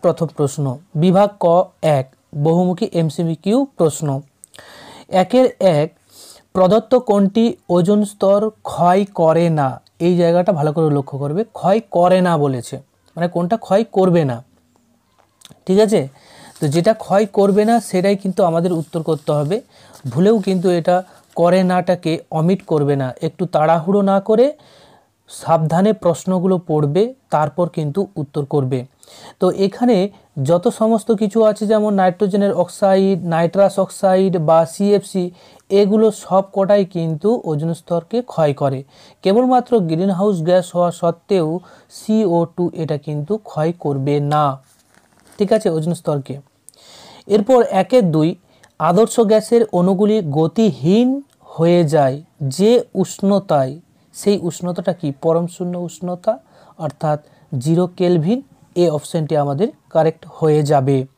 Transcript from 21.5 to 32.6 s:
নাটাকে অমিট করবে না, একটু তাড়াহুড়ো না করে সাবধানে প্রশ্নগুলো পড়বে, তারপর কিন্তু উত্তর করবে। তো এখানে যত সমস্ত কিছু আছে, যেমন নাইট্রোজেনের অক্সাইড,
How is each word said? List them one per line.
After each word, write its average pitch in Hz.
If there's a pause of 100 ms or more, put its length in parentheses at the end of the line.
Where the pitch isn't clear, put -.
নাটাকে 180 (120)
অমিট 170
করবে 147
না, 131
একটু 165
তাড়াহুড়ো 165
না 196
করে 220 (840)
সাবধানে 165
প্রশ্নগুলো 185
পড়বে, 151 (260)
তারপর 156
কিন্তু 160
উত্তর 147
করবে। 135 (600)
তো 185
এখানে 196 (340)
যত 170
সমস্ত 220
কিছু 220
আছে, 214
যেমন 214
নাইট্রোজেনের 190
অক্সাইড, 190